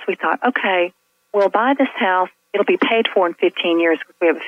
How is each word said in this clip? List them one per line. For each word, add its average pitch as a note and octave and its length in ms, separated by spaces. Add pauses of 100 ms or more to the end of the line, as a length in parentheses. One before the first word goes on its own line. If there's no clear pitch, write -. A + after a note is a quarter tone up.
we F3+ 80
thought, D#3+ 280
okay, F#3 480 (400)
we'll G3 180
buy A#3+ 280
this C4+ 180
house. F#3 340 (240)
It'll G3 120
be F3+ 120
paid A3+ 360
for F#3 140
in E3+ 80
fifteen E3+ 440
years E3 200
'cause - 200
we E3 80
have D#3+ 100
a - 100